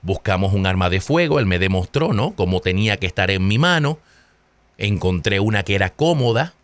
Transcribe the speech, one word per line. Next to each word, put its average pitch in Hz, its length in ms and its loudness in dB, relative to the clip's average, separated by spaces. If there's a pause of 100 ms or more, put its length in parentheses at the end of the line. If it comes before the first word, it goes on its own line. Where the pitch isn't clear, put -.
buscamos 95 520 -2
un 95 120 0
arma 92 220 0
de 95 120 0
fuego, 156 380 0
él 117 80 0
me 90 120 0
demostró, 95 540 0
¿no?, 127 220 0
cómo 92 260 0
tenía 101 360 0
que 95 100 -6
estar 92 240 -2
en 95 160 0
mi 107 120 2
mano. 160 400 0 (800)
Encontré 95 600 0
una 104 260 0
que 101 100 -2
era 98 160 0
cómoda 143 720 0